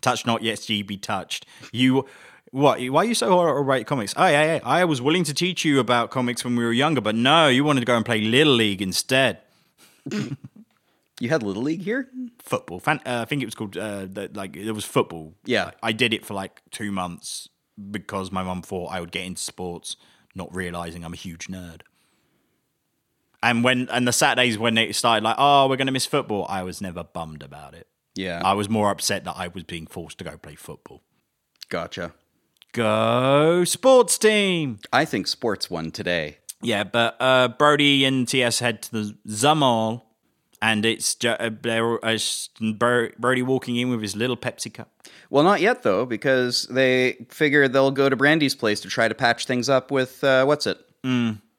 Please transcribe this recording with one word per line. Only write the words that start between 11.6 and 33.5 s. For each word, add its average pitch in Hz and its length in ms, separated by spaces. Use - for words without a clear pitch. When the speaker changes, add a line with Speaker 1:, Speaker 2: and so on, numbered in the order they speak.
Speaker 2:
League 156 180
here? 247 280
Speaker 1:
Football. - 400
Fan-, 151 260
uh, 123 160
I 113 40
think 143 160
it 120 40
was 107 100
called, 98 220
uh, 101 280
the, 95 280
like, 95 240
it 107 160
was 107 100
football. 82 500
Speaker 2:
Yeah. 107 260
Speaker 1:
I 113 120
did 110 200
it - 120
for, - 80
like, 95 280
two 104 200
months 90 560
because 95 420
my 92 100
mum 92 180
thought 90 320
I 95 60
would 85 140
get 92 120
into 92 160
sports, - 540
not 87 180
realizing 87 520
I'm 82 80
a 87 40
huge 85 300
nerd. 87 340
And 117 200
when, 127 280
and 123 160
the 123 60
Saturdays 123 440
when 113 200
it 110 180
started, 113 280
like, 113 140
"Oh, 139 320
we're 135 80
gonna 135 140
miss 131 140
football," 107 440
I 95 140
was 92 180
never 87 220
bummed 78 400
about 71 320
it. 85 120
Speaker 2:
Yeah. 90 280
Speaker 1:
I 95 100
was 101 160
more 107 220
upset 98 340
that 90 120
I 90 120
was 90 140
being 80 240
forced 82 320
to - 40
go 76 140
play 76 180
football. - 460
Speaker 2:
Gotcha. 85 440
Speaker 1:
Go 127 920